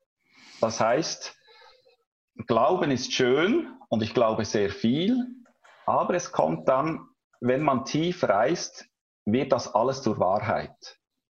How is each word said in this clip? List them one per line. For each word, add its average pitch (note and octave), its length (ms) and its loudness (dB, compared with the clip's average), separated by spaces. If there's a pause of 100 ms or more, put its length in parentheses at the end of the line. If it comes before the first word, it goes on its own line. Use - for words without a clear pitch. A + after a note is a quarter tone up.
(600)
das A2+ 200 -2
heißt, B2 560 -2 (1080)
Glauben D3 440 2
ist - 220 -4
schön D#3 600 2 (160)
und A2+ 140 0
ich A2+ 120 -6
glaube A2 300 2
sehr G2+ 260 0
viel, E3 460 0 (680)
aber D3+ 280 0
es - 180 -4
kommt D#3+ 360 0
dann, C#3+ 380 0 (340)
wenn B2+ 220 2
man C3 220 0
tief E3 400 -2
reist, A#2+ 640 0 (380)
wird B2 280 0
das - 220 -2
alles C3 280 0
zur G#2 160 0
Wahrheit. G2+ 800 -2 (320)